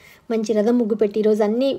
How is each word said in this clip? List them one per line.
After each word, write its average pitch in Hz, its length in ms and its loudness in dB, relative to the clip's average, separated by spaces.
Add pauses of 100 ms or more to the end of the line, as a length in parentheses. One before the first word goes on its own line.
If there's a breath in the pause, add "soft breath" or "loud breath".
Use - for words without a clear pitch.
(300 loud breath)
మంచి 226 220 -2
రథం 214 240 2
ముగ్గు 220 180 0
పెట్టి, 208 240 0
ఈరోజు 214 240 2
అన్ని 247 360 0